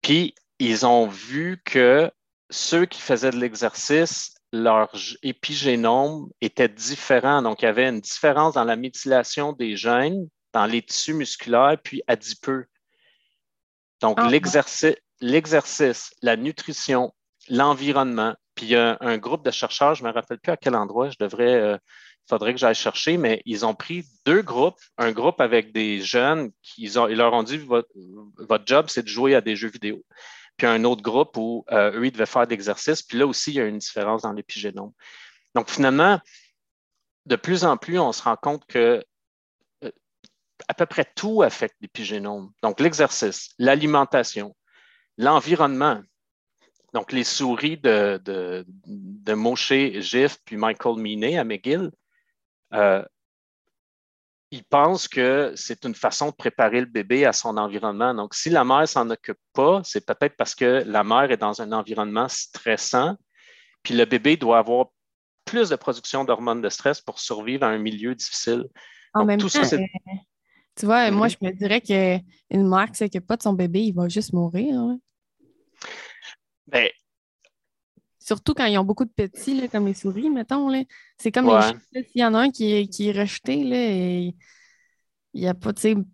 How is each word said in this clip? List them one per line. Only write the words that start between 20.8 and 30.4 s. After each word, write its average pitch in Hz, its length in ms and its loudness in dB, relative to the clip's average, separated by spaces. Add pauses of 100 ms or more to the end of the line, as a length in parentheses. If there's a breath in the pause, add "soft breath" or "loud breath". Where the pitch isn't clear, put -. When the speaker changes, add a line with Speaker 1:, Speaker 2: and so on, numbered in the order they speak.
Speaker 1:
je 127 100 -14
devrais, 120 360 2
euh, 104 220 2 (520 soft breath)
faudrait 110 240 0
que 123 60 -6
j'aille 117 160 4
chercher, 156 420 -2
mais 113 280 0
ils 110 200 -6
ont 110 80 0
pris 170 320 -10 (220)
deux 190 160 4
groupes, 143 340 0 (220 soft breath)
un 117 120 2
groupe 120 300 0
avec 113 320 2
des 107 280 -2
jeunes, 127 500 0 (100)
qui, - 220 -18
ils 107 160 -2
ont, 117 80 4
ils 110 100 -2
leur 117 160 4
ont 120 80 2
dit, « 123 160 -6
Votre, 123 320 -2 (480)
votre 107 300 -2
job, 143 220 4
c'est 123 120 -4
de 113 60 -8
jouer 123 260 2
à 123 80 6
des 107 140 -4
jeux 107 140 -8
vidéo. » 107 360 -10 (520 loud breath)